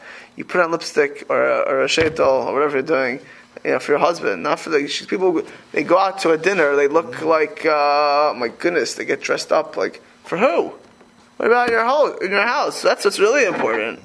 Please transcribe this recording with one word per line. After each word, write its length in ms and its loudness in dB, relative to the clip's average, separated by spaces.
you 100 -14
put 160 -2
on 100 0
lipstick 560 -2
or 160 0
a, 180 0
or 200 0
a 60 0
sheitel 580 2
or 80 -4
whatever 240 0
you're 60 -2
doing, 360 -2
you 60 0
know, 80 0
for 140 -2
your 60 2
husband, 440 0
not 160 -2
for 100 -12
the, 180 0
she, 200 -8
people, 340 0
they 120 -2
go 140 2
out 220 0
to 120 2
a 60 2
dinner, 380 2
they 120 4
look 360 -2
like, 420 0
uh, 720 2
my 100 -2
goodness, 460 -2
they 120 -8
get 160 -4
dressed 300 -2
up 240 0
like, 280 -6
for 140 -8
who? 340 0
What 100 -2
about 240 2
your 120 2
ho-, 380 2
in 80 -4
your 160 0
house? 380 -2
That's 220 2
what's 140 0
really 260 4
important. 600 -2